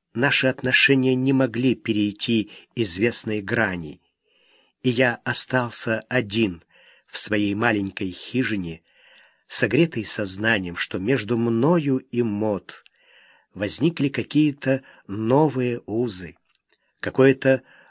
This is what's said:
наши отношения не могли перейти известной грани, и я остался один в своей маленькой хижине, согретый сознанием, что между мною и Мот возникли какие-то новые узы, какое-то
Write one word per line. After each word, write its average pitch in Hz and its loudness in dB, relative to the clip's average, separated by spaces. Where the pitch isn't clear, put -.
наши 135 2
отношения 131 2
не 131 2
могли 127 2
перейти 104 0
известной 107 -2
грани, 92 -4
и 131 0
я 120 0
остался 120 -2
один 104 -2
в - -8
своей 104 0
маленькой 101 -2
хижине, 95 -4
согретый 123 0
сознанием, 98 -2
что - -6
между 110 0
мною 131 2
и 123 -4
Мот 107 -4
возникли 131 -2
какие-то 135 0
новые 123 2
узы, 101 -4
какое-то 135 4